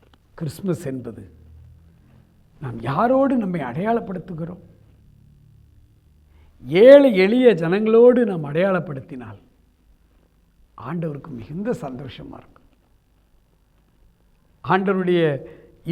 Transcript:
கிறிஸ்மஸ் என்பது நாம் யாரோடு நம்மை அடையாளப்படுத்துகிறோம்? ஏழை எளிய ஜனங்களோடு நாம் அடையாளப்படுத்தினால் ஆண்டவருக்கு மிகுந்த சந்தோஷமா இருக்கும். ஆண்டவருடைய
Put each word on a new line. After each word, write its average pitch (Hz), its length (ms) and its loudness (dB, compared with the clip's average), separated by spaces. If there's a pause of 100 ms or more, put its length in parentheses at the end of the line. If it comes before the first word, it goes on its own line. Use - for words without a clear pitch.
(400)
கிறிஸ்மஸ் 170 520 -8
என்பது 117 320 -14 (1400)
நாம் 120 200 -12 (100)
யாரோடு 262 520 0
நம்மை 180 180 -6 (100)
அடையாளப்படுத்துகிறோம்? 180 920 -8 (2250)
ஏழை 269 300 10 (100)
எளிய 233 380 4
ஜனங்களோடு 220 580 4 (100)
நாம் 165 200 -6
அடையாளப்படுத்தினால் 143 880 -6 (1500)
ஆண்டவருக்கு 156 500 -8
மிகுந்த 165 320 -10
சந்தோஷமா 135 680 -12
இருக்கும். - 280 -20 (2000)
ஆண்டவருடைய 185 540 0 (680)